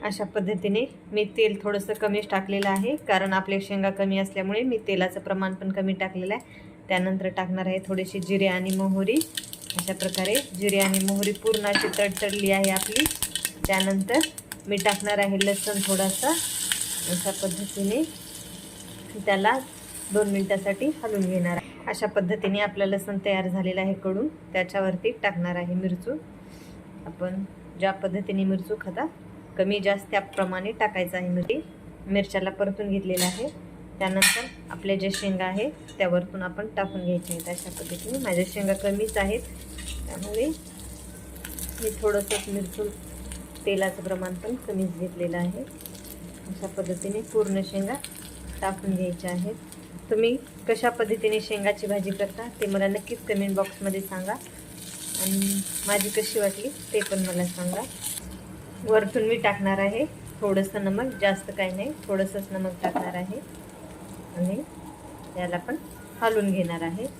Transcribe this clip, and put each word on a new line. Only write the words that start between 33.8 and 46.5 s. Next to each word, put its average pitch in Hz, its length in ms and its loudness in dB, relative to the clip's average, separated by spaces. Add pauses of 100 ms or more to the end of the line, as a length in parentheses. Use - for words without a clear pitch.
त्यानंतर 190 420 4 (280)
आपल्या 196 260 0
ज्या 190 180 0
शेंगा 190 320 0
आहे 202 240 0
त्या - 380 -2
वरतून 180 340 0
आपण 185 260 -6 (100)
टाकून 196 280 -2
घ्यायच्या 175 300 0
आहेत. 170 140 -6
अशा 175 200 -6
पद्धतीने 175 480 -6
माझ्या 185 300 2
शेंगा 196 260 0
कमीच 202 440 0
आहेत, 202 220 2 (680)
त्यामुळे 208 400 -2 (1400)
मी 220 60 4 (120)
थोडंसं 202 520 2
मिरचू 196 300 -4 (840)
तेलाचं 196 380 2
प्रमाण 185 300 -2
पण 214 220 -4
कमीच 190 440 -2
घेतलेलं 175 380 -2
आहे. 180 260 0 (840)
अशा 185 200 -8